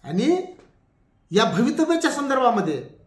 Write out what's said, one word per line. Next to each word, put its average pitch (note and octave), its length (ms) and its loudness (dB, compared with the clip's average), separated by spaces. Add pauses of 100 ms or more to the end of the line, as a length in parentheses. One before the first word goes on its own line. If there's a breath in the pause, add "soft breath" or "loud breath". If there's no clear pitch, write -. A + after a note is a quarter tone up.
आणि C4 420 0 (840)
या G#3 140 4
भवितव्याच्या D4+ 640 0
संदर्भामध्ये A#3 960 -2